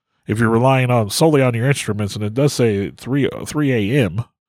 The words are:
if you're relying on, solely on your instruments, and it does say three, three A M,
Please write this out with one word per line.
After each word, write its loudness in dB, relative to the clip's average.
if -2
you're 2
relying 2
on, 0
solely 2
on 2
your -2
instruments, -2
and -8
it -6
does 2
say 0
three, -2
three -2
A 2
M, -4